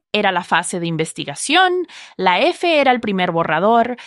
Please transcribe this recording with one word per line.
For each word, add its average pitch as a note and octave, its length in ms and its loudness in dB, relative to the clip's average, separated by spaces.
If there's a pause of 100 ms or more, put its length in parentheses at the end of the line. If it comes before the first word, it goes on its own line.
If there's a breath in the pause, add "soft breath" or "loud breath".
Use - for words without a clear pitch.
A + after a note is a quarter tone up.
(140)
era G3+ 180 2
la F3+ 120 -2
fase F3+ 360 0
de E3+ 80 -4
investigación. C4 1000 -2 (280 loud breath)
La F#3 240 2
F E4 400 0
era C4+ 120 4
el B3 100 0
primer F#3 300 -2
borrador. G#3 760 0